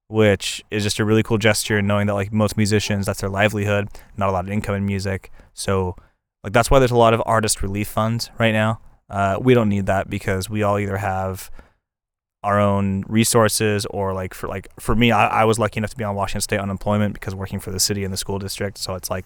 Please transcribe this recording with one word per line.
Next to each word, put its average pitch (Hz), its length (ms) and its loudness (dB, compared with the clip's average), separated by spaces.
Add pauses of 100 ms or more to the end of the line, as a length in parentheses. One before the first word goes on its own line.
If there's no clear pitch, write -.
which 107 640 2
is 104 140 -2
just 104 160 -2
a 110 60 2
really 110 180 4
cool 113 160 0
gesture, 107 420 2
knowing 101 240 2
that, 101 80 0
like, 101 180 -4
most 107 240 0
musicians, 101 520 0
that's 101 140 -4
their 98 100 -4
livelihood, 101 580 0 (260)
not 98 140 0
a - 20 2
lot 92 140 -2
of 98 60 -8
income 104 240 -2
in 98 100 -2
music. 98 460 -4 (240)
So, 95 400 -2 (480)
like, 98 100 -8
that's 117 160 4
why 147 80 6
there's 127 140 4
a 123 60 -2
lot 113 180 8
of 113 100 -4
artist 110 380 0
relief 101 240 -4
funds 110 500 -2
right 113 160 2
now. 110 260 0 (300)
Uh, 98 320 0
we 127 140 6
don't 110 140 4
need 101 180 0
that 98 200 0
because 98 440 -4
we 107 100 -4
all 101 160 0
either 98 200 -4
have 95 520 -4 (960)
our 101 160 2
own 98 480 2
resources 107 800 2
or, 95 260 -4
like, 95 180 -6
for, - 160 -10
like, 98 200 -8 (120)
for - 140 0
me, 117 180 6
I, 110 300 4
I 110 40 6
was 110 120 4
lucky 107 220 0
enough 107 100 -4
to - 80 -14
be 113 60 -6
on 101 100 -4
Washington 98 280 -4
State 104 180 -2
unemployment 101 560 -2
because - 180 -8
working 95 260 -8
for - 120 -10
the 95 80 -6
city 101 240 -2
and 95 100 -6
the 92 40 -6
school 98 200 -6
district. 98 400 -6
So - 160 -8
it's 90 160 -10
like, 95 160 -6